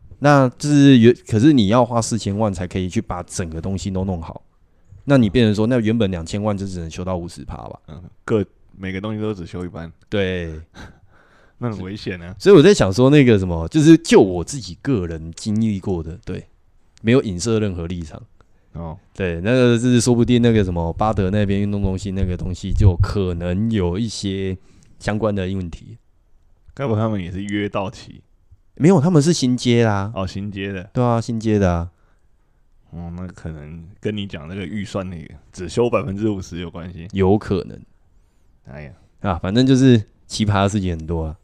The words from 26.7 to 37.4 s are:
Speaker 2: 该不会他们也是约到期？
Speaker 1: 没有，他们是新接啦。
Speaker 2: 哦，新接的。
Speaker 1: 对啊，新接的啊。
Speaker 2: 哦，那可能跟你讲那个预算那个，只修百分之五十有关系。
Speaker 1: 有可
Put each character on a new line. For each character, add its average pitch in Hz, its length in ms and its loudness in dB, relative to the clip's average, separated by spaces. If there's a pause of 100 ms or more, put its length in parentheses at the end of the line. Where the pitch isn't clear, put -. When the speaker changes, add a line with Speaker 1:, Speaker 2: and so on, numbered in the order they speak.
Speaker 2:
该 139 120 -8
不 113 80 -2
会 107 60 -2
他 113 80 0
们 107 120 -4
也 87 80 -8
是 98 140 -8
约 104 260 -4
到 98 220 -6
期？ - 320 -20 (540)
Speaker 1:
没 131 100 2
有， 190 140 6
他 165 100 2
们 160 100 6
是 160 120 4
新 123 240 0
接 117 280 2
啦。 101 300 -2
Speaker 2:
哦， 95 100 -6
新 98 280 -10
接 98 180 -8
的。 92 220 -10
Speaker 1:
对 123 100 -2
啊， 117 180 0
新 113 200 -6
接 107 180 2
的 95 140 4
啊。 85 180 -4 (1000)
Speaker 2:
哦， 85 260 -12
那 90 100 -12
可 90 220 -14
能 78 340 -14 (160)
跟 107 180 -6
你 101 120 -8
讲 78 180 -14
那 87 80 -12
个 98 100 -8
预 95 200 -8
算 95 260 -8
那 85 100 -12
个， - 140 -18 (160)
只 87 180 -12
修 120 220 0
百 101 140 0
分 95 120 -6
之 107 120 -2
五 98 120 -4
十 85 200 -12
有 85 100 -10
关 87 220 -14
系。 87 180 -16
Speaker 1:
有 95 260 4
可 98 280 -2